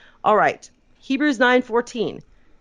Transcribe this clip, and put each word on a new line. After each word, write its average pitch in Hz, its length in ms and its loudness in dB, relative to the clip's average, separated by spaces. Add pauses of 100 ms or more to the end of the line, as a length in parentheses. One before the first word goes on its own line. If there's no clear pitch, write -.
(220)
All 214 140 2
right, 160 320 0 (300)
Hebrews 269 400 -2
nine 247 240 2
fourteen. 226 580 -6 (400)